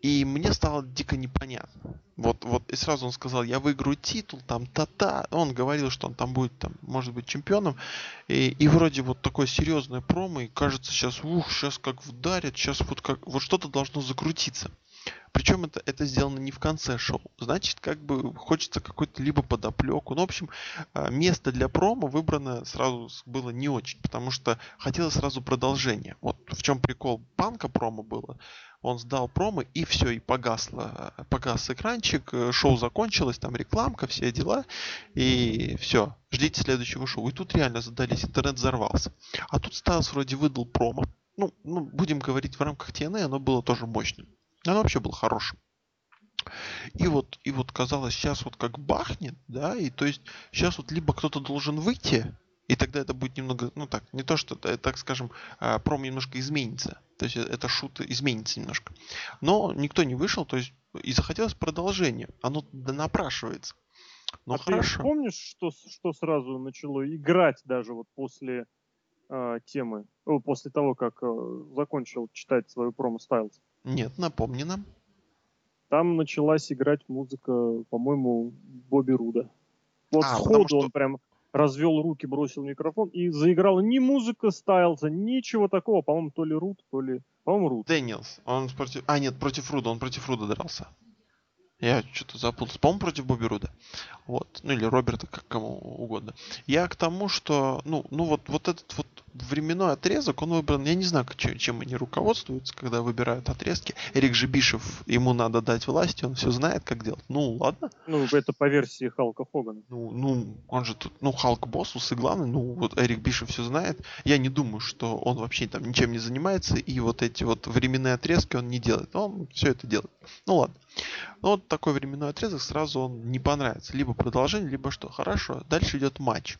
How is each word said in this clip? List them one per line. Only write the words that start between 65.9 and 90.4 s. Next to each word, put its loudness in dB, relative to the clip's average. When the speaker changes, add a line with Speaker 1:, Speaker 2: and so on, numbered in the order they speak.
Speaker 2:
что -4
сразу -2
начало -4
играть 4
даже -2
вот -10
после, -6
а, -4
темы, -4
о, 2
после -4
того, 2
как, -4
э, -2
закончил -4
читать 0
свою -2
промо -2
Стайлз? -2
Speaker 1:
Нет, -2
напомни -2
нам. -6
Speaker 2:
Там 4
началась 2
играть 2
музыка, -6
по-моему, 2
Бобби 4
Руда. 2
Вот 6
Speaker 1:
А, 2
Speaker 2:
сходу 2
Speaker 1:
потому 10
что 6
Speaker 2:
он 2
прям 0
развел 4
руки, -2
бросил -2
микрофон, -2
и 0
заиграла 6
не 4
музыка 2
Стайлза, 4
ничего 0
такого. 2
По-моему, 0
то -2
ли 0
Руд, -2
то -2
ли, -2
по-моему, 4
Руд. -2
Speaker 1:
Дэниелс. -2
Он 0
против, -6
а, 4
нет, -2
против -4
Руда. 0
Он -2
против -6
Руда -2